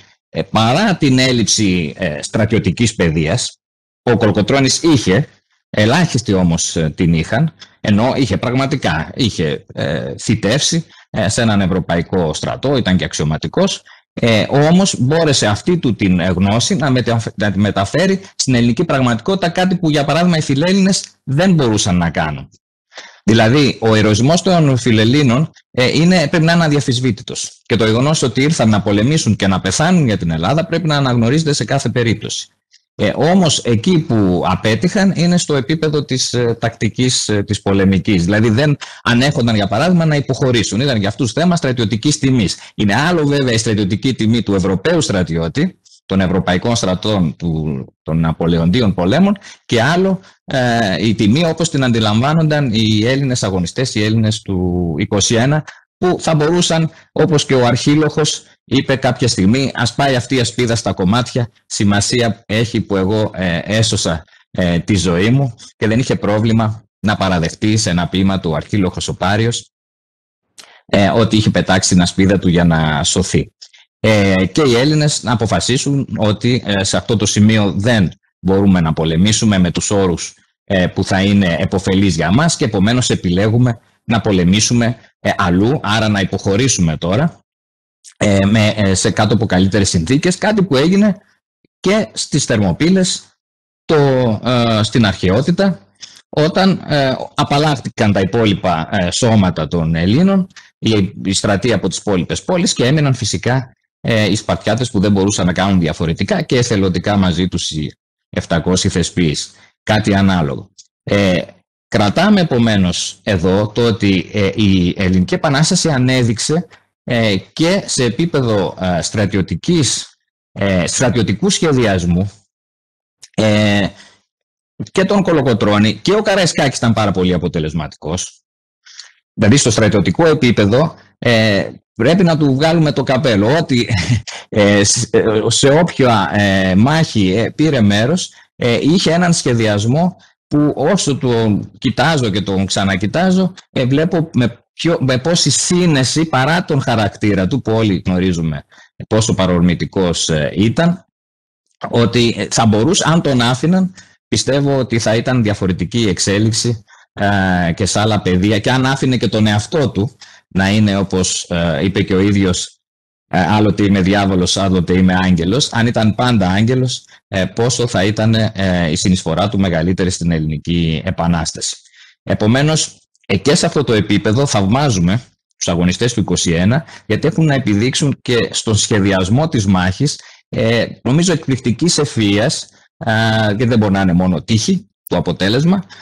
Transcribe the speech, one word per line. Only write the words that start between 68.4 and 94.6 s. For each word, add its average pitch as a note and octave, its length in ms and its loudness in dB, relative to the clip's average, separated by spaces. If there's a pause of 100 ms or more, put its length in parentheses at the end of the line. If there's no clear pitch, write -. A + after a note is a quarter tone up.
του D#2+ 160 -4
Αρχίλοχος F2 520 -4
ο D#2+ 80 -6
Πάριος, A2 540 -2 (1160)
ε, G2+ 220 2
ότι G#2+ 280 2
είχε G#2 140 2
πετάξει F#2 380 0
την F2+ 140 4
ασπίδα F#2+ 360 2
του F#2 100 -2
για F2 160 2
να D#2 400 0
σωθεί. - 480 -2 (480)
Ε, G2 460 2
και D#3 160 0
οι C3 120 2
Έλληνες D3 480 0
να G#2+ 100 -2
αποφασίσουν A#2 840 -2
ότι, A2 500 0
ε, G2 180 -2
σε F#2+ 120 -2
αυτό G#2+ 200 -2
το G#2 100 0
σημείο G#2+ 460 2
δεν G2+ 380 0 (300)
μπορούμε F#2+ 400 2
να D#2+ 120 0
πολεμήσουμε F#2+ 680 0
με F2 120 2
τους - 200 -4
όρους, F#2+ 440 -2 (300)
ε, F#2 220 0
που F#2 180 -2
θα F#2+ 180 0
είναι G2 380 2
επωφελείς F#2+ 540 0
για D#2 180 -2
μας D#3 240 2
και - 80 -4
επομένως A2 460 0
επιλέγουμε A2 680 0 (260)
να A3+ 160 -2
πολεμήσουμε, G#2+ 760 2 (240)
ε, G#2+ 160 -2
αλλού, G2 460 0
άρα G#2+ 260 0
να G2+ 120 0
υποχωρήσουμε G2 760 0
τώρα, G#2+ 440 -2 (760)
ε, G2+ 300 2
με, G#2+ 300 2
ε, G2 180 0
σε G#2 160 0
κάτω G#2+ 240 0
από G#2+ 120 0
καλύτερες F#2+ 420 2
συνθήκες, C3 500 0
κάτι G#3+ 240 0
που F3 140 0
έγινε F#3+ 400 2 (640)
και G#3 320 0
στις - 320 -4
Θερμοπύλες, C#3+ 800 0 (600)
το, D#3+ 120 0 (480)
ε, A#2 380 2